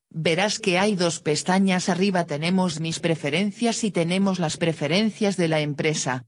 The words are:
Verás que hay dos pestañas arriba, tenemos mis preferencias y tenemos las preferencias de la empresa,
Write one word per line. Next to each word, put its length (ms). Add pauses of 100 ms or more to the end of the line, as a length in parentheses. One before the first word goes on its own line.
Verás 500
que 200
hay 180
dos 240
pestañas 720
arriba, 340
tenemos 560
mis 200
preferencias 840
y 60
tenemos 480
las 180
preferencias 800
de 120
la 120
empresa, 680